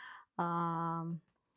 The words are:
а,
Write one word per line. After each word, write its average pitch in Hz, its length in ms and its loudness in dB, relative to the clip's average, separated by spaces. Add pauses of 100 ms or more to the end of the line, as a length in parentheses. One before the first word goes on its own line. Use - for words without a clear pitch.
(380)
а, 165 640 2 (540)